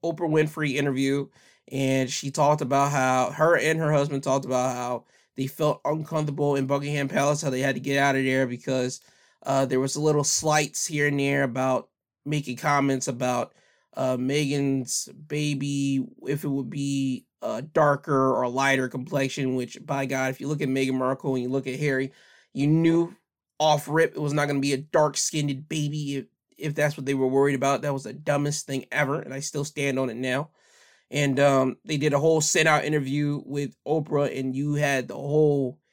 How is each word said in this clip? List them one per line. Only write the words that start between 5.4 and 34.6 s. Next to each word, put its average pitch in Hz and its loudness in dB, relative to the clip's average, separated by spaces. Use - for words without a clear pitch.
felt 147 -2
uncomfortable 147 -2
in 135 0
Buckingham 143 -2
Palace, 143 0
how 147 -2
they 127 -2
had 135 0
to - -8
get 139 -2
out 139 4
of 131 0
there 131 2
because, 127 -4
uh, 135 0
there 127 0
was 135 -2
a 151 -4
little 151 2
slights 151 0
here 147 0
and 143 0
there 139 2
about 127 -2
making 143 -4
comments 139 0
about, 123 -2
uh, 131 -2
Meghan's 135 -2
baby, 143 -2
if 147 -4
it 151 -2
would 139 -4
be, 139 -4
uh, 113 -6
darker 143 2
or 123 0
lighter 131 2
complexion, 131 -2
which, 123 -6
by 139 -4
God, 131 -2
if 127 -8
you 139 -6
look 151 -2
at 139 0
Meghan 131 0
Markle 131 -2
and 127 -2
you 123 -4
look 135 -2
at 127 -6
Harry, 135 0
you 139 0
knew 165 4
off 151 2
rip 160 2
it - -6
was 147 -2
not 147 2
gonna 139 0
be 139 0
a 135 0
dark-skinned 147 0
baby 147 -4
if, 135 -6
if 151 -6
that's 147 0
what 135 -8
they 139 0
were 131 2
worried 139 4
about. 135 0
That 147 -4
was 135 -8
the 139 -10
dumbest 147 -2
thing 135 -6
ever, 143 0
and - -12
I 135 -8
still 147 -6
stand 139 -4
on 131 -2
it 113 -8
now. 127 -4
And, 139 2
um, 135 4
they 156 -2
did 147 2
a 143 4
whole 160 4
sit-out 156 4
interview 147 -2
with 143 -6
Oprah, 151 0
and 131 -4
you 147 -2